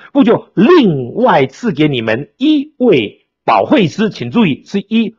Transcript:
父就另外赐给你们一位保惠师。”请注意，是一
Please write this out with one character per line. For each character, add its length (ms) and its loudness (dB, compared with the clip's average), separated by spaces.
父 100 4
就 300 0
另 600 2
外 320 0
赐 260 -6
给 160 0
你 120 -4
们 360 -4
一 400 -2
位 500 -2
保 220 0
惠 220 2
师。” 220 -4
请 220 -10
注 140 2
意， 200 -4
是 140 -6
一 400 -4